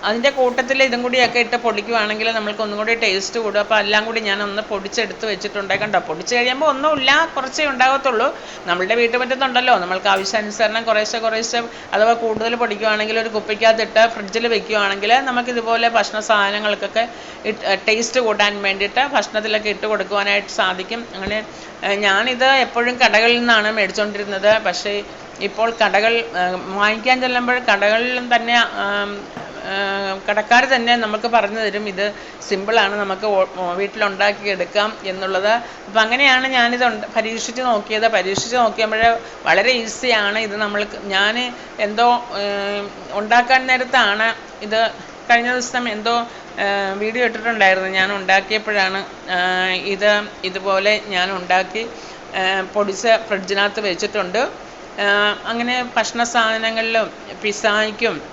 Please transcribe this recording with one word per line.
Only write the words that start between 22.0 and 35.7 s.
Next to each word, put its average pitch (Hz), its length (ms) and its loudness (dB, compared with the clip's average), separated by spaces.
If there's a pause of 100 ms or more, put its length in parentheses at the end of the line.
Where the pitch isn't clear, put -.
എപ്പോഴും 247 540 2
കടകളിൽ 233 400 4
നിന്നാണ് 220 340 4
മേടിച്ചുകൊണ്ടിരുന്നത്. 208 880 0
പക്ഷേ 202 400 -2 (380)
ഇപ്പോൾ 214 320 0 (120)
കടകൾ, 208 320 4
ഏ, 233 80 0 (420)
വാങ്ങിക്കാൻ 214 540 2
ചെല്ലുമ്പോൾ 247 380 0
കടകളിലും 240 800 2
തന്നെ, 233 220 2
ആം, 202 680 -2 (160)
ഏ, 196 800 -4 (100)
കടക്കാർ 214 340 4
തന്നെ 240 320 4
നമുക്ക് 214 300 -2
പറഞ്ഞു 220 340 2
തരും 208 280 -2
ഇത് 202 260 -2 (340)
സിമ്പിളാണ്, 202 480 2
നമുക്ക് 196 300 -2
ഓ-, 190 200 4 (100)
ഓ-, 180 180 -2
വീട്ടിലുണ്ടാക്കിയെടുക്കാം 202 1300 -2
എന്നുള്ളത്. 190 440 -2
അപ്പം 226 520 0